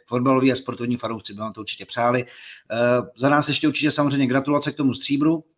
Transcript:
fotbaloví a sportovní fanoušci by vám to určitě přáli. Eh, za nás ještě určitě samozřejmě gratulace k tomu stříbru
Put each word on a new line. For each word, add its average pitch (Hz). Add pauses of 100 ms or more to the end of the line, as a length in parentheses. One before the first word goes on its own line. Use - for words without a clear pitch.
fotbaloví 131
a 123
sportovní 120
fanoušci 113
by 101
vám 110
to 110
určitě 104
přáli. 123 (440)
Eh, 113 (420)
za 131
nás 147
ještě 151
určitě 147
samozřejmě 139
gratulace 135
k -
tomu 135
stříbru 151 (140)